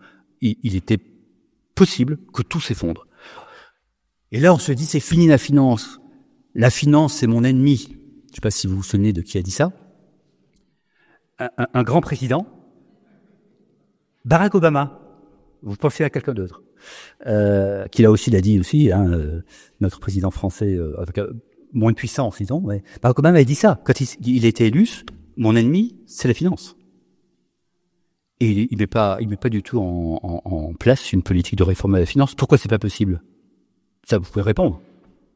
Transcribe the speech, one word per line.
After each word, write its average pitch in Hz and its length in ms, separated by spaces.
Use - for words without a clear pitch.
il, 110 220
il 104 120
était 98 220
possible 147 440
que - 80
tout 160 200
s'effondre. 85 440
Et 110 80
là, 175 140
on 160 40
se - 140
dit, 139 140
c'est 147 140
fini 165 280
la 151 100
finance. 131 640
La 117 140
finance, 147 440
c'est - 140
mon 117 160
ennemi. 131 540
Je - 60
sais - 60
pas 110 80
si - 160
vous 95 120
vous 95 60
souvenez 101 300
de 85 80
qui - 160
a 92 40
dit 90 100
ça. 165 200
Un, 123 200
un, 120 160
un 127 100
grand 143 180
président, 135 460
Barack 170 300
Obama. 147 440
Vous 101 140
pensez - 280
à 143 60
quelqu'un 135 240
d'autre, 95 300
euh, 101 600
qui - 140
l'a 110 100
aussi, 107 200
l'a 98 100
dit 101 180
aussi, 135 320
hein, 95 160
euh, 82 340
notre 95 180
président 95 320
français, 101 420
euh, 82 260
avec, - 200
euh, 101 140
moins 113 180
de 110 40
puissance, 120 420
disons, 123 240
mais 101 220
Barack 127 180
Obama 165 200
a 143 40
dit 131 120
ça. 180 300
Quand - 160
il, 127 60
il 123 200
était 113 220
élu, 156 200
mon 110 180
ennemi, 151 400
c'est - 220
la 120 60
finance. - 420
Et 113 120
il, 101 180
il 110 80
met 101 100
pas, 101 320
il 117 80
met 104 100
pas 131 120
du 107 140
tout - 160
en, 87 420
en, 85 240
en 82 280
place - 400
une 95 100
politique 90 340
de 92 60
réforme 95 300
de 95 60
la 87 60
finance. 139 300
Pourquoi 135 220
c'est - 120
pas 107 100
possible ? 98 440
Ça, 107 160
vous 87 100
pouvez 101 140
répondre. 107 380